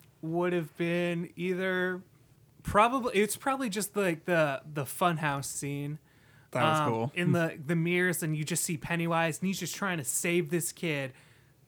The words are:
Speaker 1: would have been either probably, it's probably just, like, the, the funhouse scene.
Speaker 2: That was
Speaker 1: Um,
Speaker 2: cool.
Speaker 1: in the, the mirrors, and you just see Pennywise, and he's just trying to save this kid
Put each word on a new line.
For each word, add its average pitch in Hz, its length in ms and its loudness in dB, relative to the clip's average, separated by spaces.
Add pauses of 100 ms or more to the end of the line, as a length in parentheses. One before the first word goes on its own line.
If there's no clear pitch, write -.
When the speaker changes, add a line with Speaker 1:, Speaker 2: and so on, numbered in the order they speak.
(220)
Speaker 1:
would 175 300 0
have 170 240 -2
been 175 600 0
either 185 680 -2 (600)
probably, 240 520 4
it's 208 220 4
probably 269 320 -2
just, 196 280 -4
like, 170 280 0
the, 156 460 2
the 147 140 -4
funhouse 147 640 0
scene. 143 520 -6 (540)
Speaker 2:
That 123 120 2
was 156 160 4
Speaker 1:
Um, 143 100 2
Speaker 2:
cool. 113 240 0
Speaker 1:
in 175 180 2
the, 165 320 0
the 170 120 0
mirrors, 175 460 2
and 156 140 -2
you 156 80 -4
just 160 200 -2
see 170 120 -2
Pennywise, 165 640 0
and 180 80 -2
he's 190 140 -2
just 180 140 -6
trying 180 240 -2
to 139 60 -4
save 170 460 0
this 165 220 -2
kid 143 400 -4 (560)